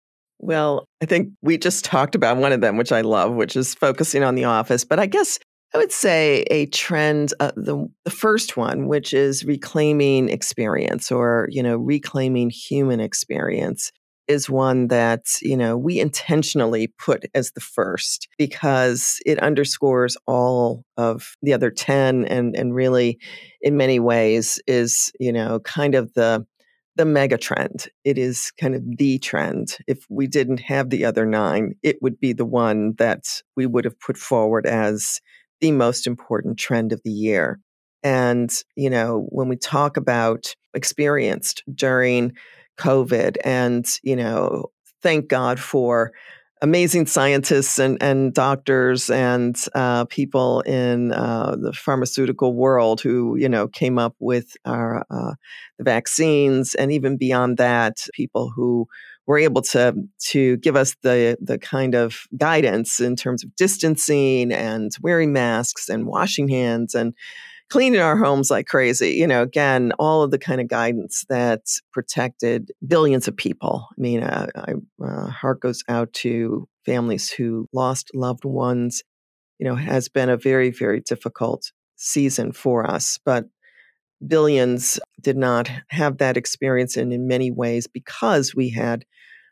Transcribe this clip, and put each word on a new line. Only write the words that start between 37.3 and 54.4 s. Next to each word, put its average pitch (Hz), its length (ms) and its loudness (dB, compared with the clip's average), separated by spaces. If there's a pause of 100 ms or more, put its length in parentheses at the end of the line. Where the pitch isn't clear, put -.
And, 123 500 0 (240)
you 139 140 -2
know, 117 400 0
when 131 200 -4
we 123 60 -4
talk 143 420 -2
about 117 580 0 (180)
experienced 143 920 -2 (100)
during 127 600 2 (440)
covid 127 680 2
and, 123 400 0 (180)
you 131 140 0
know, 117 480 -2 (360)
thank 156 280 2
God 127 320 0
for 120 500 2 (500)
amazing 170 440 4
scientists 139 720 2
and, 131 240 2
and 135 300 2
doctors 131 760 2
and, 123 480 2 (160)
uh, 123 320 0
people 127 560 0
in, 123 520 0
uh, 117 440 -2
the 110 140 -4
pharmaceutical 131 840 -2
world 120 460 2
who, 120 380 0
you 135 100 2
know, 107 220 0
came 127 280 0
up 117 220 0
with 120 460 -4